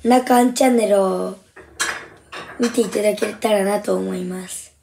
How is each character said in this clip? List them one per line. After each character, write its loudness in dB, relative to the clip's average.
な 4
か 4
ん 2
チ 0
ャ 6
ン 4
ネ 2
ル 4
を -2
見 2
て 0
い 2
た -4
だ 2
け -4
た -2
ら 2
な 0
と -2
思 -4
い -6
ま -10
す。 -16